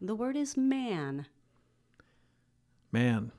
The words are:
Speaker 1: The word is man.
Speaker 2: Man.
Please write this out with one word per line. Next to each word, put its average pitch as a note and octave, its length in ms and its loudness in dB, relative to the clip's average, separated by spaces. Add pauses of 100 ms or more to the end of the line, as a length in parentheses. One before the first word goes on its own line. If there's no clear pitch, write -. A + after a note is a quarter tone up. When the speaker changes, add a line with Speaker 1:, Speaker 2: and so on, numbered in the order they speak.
Speaker 1:
The G3 140 -4
word B3 200 -2
is C#4+ 220 -2
man. G#3 680 0 (1700)
Speaker 2:
Man. A#2 480 2